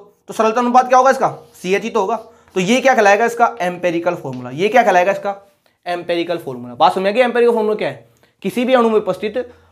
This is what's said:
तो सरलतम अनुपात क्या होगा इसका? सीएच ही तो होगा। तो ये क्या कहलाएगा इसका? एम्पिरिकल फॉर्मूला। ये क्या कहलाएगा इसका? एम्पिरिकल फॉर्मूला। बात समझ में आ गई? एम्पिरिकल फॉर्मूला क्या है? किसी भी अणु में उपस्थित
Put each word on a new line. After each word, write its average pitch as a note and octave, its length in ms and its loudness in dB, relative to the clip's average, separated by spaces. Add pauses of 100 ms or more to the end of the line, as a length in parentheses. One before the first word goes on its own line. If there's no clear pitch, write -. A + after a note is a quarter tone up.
(280)
तो G3 60 -14
सरलतम A3 260 0
अनुपात B3 280 2
क्या B3+ 100 4
होगा C4 120 4
इसका? B3+ 180 0 (260)
सीएच F#3 280 -2
ही A3 80 -8
तो A3 100 -2
होगा। G3+ 160 -2 (400)
तो F#3 40 -2
ये G#3+ 200 2
क्या B3+ 140 4
कहलाएगा G#3 300 4
इसका? A#3 380 0
एम्पिरिकल F3 520 -2
फॉर्मूला। B2+ 380 -12
ये E3+ 160 -2
क्या A#3 140 4
कहलाएगा F#3+ 300 2
इसका? G3+ 240 -6 (500)
एम्पिरिकल E3+ 520 -4
फॉर्मूला। B2 360 -12
बात D#3+ 200 2
समझ F#3+ 100 -2
में G3 60 0
आ G#3 40 -2
गई? A#3+ 60 2
एम्पिरिकल A#3+ 340 2
फॉर्मूला G#3+ 220 0
क्या E3+ 120 -4
है? - 200 -14 (340)
किसी G#3+ 220 -2
भी B3+ 100 0
अणु A#3 160 4
में G#3+ 60 2
उपस्थित G3+ 420 -4 (340)